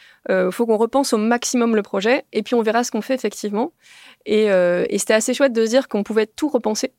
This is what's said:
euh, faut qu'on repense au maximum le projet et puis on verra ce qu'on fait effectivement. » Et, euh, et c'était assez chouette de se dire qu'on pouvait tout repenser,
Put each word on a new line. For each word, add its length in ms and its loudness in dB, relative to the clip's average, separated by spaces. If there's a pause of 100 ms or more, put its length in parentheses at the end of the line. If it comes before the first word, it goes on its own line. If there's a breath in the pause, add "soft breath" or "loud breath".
(300 soft breath)
euh, 220 0
faut 140 -2
qu'on 100 2
repense 380 0
au 40 2
maximum 560 0
le 80 2
projet 500 0
et 120 -2
puis 100 -4
on 80 2
verra 220 0
ce 80 -10
qu'on 100 -4
fait 120 -4
effectivement. » 580 -4 (520 loud breath)
Et, 280 2
euh, 360 2
et 120 -2
c'était 140 0
assez 200 0
chouette 180 2
de 120 0
se 60 -2
dire 180 2
qu'on 160 -2
pouvait 220 0
tout 220 -6
repenser, 500 -2